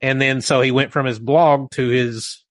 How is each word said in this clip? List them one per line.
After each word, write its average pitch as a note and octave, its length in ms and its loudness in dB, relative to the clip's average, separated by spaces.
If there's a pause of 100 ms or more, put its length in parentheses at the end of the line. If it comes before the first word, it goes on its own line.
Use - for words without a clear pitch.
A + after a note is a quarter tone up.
And C3+ 200 -2
then C3+ 220 0
so C3 180 2
he C3 100 2
went C3+ 220 0
from C#3 140 -2
his A2+ 120 -4
blog C#3 540 2
to B2+ 160 -2
his A#2+ 640 -4